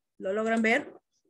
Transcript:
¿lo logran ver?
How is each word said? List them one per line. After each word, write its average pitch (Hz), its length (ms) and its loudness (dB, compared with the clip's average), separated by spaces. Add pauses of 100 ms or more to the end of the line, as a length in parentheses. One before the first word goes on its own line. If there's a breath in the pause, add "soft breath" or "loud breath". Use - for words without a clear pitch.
(200)
¿lo 190 120 -4
logran 220 300 0
ver? 233 320 0 (360)